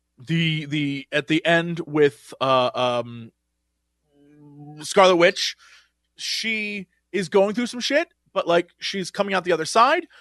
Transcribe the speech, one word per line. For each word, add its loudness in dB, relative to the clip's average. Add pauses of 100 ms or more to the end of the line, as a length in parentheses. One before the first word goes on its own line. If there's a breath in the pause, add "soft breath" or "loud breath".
(180)
the, -2
the, -4
at -2
the 0
end 0
with, 0
uh, 2
um, -4 (1500)
Scarlet 6
Witch, 2 (600 soft breath)
she -6 (260)
is -2
going 2
through -2
some -10
shit, 0 (240)
but, -4
like, 0
she's -8
coming -4
out -2
the 0
other -2
side. 2 (140 soft breath)